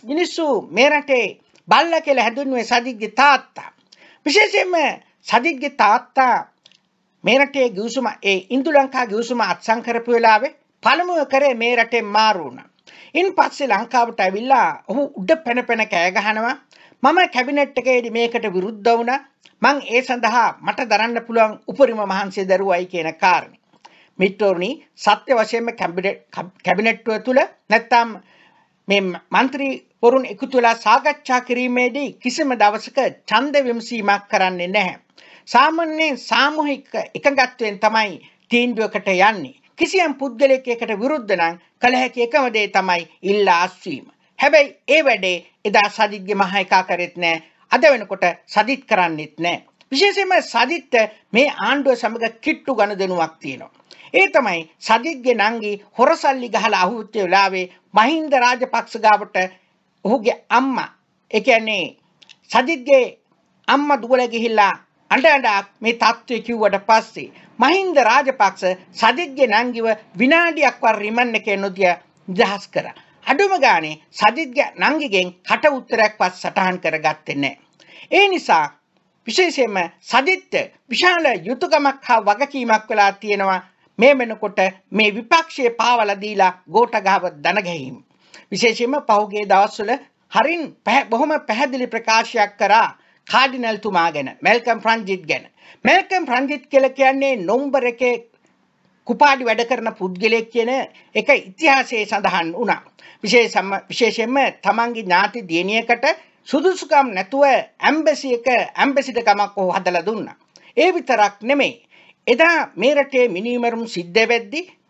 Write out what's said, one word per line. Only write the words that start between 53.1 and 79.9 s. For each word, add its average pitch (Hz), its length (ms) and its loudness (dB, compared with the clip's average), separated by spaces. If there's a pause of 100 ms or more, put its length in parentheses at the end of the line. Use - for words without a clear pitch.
තියෙනවා. 131 360 -16 (380)
ඒ 381 180 4
තමයි 214 320 0 (160)
සජිත්ගේ 240 600 0
නංගි 214 360 -2 (180)
හොරසල්ලි 269 580 0
ගහලා 208 320 0
අහුවෙච්ච 202 340 -4
වෙලාවේ 190 520 0 (240)
මහින්ද 277 440 0
රාජපක්ෂ 240 640 0
ගාවට 208 380 2 (680)
ඔහුගේ 214 320 0 (100)
අම්මා, 240 440 0 (400)
ඒ 220 100 -2
කියන්නේ 220 440 0 (640)
සජිත්ගේ 254 540 2 (640)
අම්මා 285 320 2
දුවලා 247 280 0
ගිහිල්ලා 220 460 0 (360)
අඬ 262 160 2
අඬ 240 500 2
මේ 226 180 -4
තත්ත්වය 226 460 -2
කිව්වට 214 420 0
පස්සේ 214 500 0 (260)
මහින්ද 349 400 2
රාජපක්ෂ 247 640 2 (300)
සජිත්ගේ 262 580 0
නංගිව 233 380 0 (240)
විනාඩියක්වත් 277 800 2
රිමාන්ඩ් 226 420 -2
එකේ 208 200 -2
නොදිය 196 340 0 (380)
නිදහස් 190 380 -2
කරා. - 280 -8 (320)
අඩුම 381 300 0
ගානේ 180 440 0 (100)
සජිත්ගේ 247 580 -2 (100)
නංගිගෙන් 220 500 -2 (120)
කට - 300 -2
උත්තරයක්වත් 220 640 -2
සටහන් 185 440 -4
කරගත්තේ 156 580 -4
නැහැ. 139 220 -4 (500)
ඒ 392 200 4
නිසා 240 360 2 (640)
විශේෂයෙන්ම 240 500 0 (260)